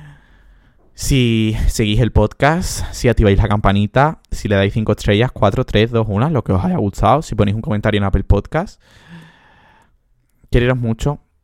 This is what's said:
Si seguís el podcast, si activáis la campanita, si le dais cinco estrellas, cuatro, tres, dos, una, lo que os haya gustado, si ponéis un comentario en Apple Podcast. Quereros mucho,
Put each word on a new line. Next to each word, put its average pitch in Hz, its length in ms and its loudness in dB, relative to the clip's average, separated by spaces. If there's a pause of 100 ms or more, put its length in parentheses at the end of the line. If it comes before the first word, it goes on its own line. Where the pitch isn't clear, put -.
(920)
Si 113 640 0 (120)
seguís 107 320 0
el 113 120 2
podcast, 143 800 0
si - 160 0
activáis 104 280 4
la 104 100 2
campanita, 104 760 0 (100)
si - 160 -8
le 104 80 2
dais 196 180 2
cinco 117 200 -2
estrellas, 110 380 0
cuatro, 110 340 0
tres, 113 260 0
dos, 113 180 0
una, 110 200 0
lo 160 140 -2
que - 100 -2
os 90 100 0
haya 180 140 -2
gustado, 107 440 0
si - 140 -10
ponéis 101 200 0
un 113 60 -6
comentario 107 360 -2
en 101 80 0
Apple 95 180 -2
Podcast. - 580 -2 (1700)
Quereros 127 280 2
mucho, 120 420 -4 (240)